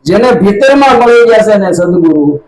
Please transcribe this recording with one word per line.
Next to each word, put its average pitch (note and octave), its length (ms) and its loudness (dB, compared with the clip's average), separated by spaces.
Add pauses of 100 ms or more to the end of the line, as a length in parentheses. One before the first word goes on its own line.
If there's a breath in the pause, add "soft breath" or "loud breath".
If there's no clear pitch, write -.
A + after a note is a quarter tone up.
જેને A3+ 280 0
ભીતરમાં B3+ 720 0
મળી A#3 240 2
ગયા A3 100 2
છે G#3+ 200 0
ને F#3+ 140 -4
સદગુરુ E3 760 -2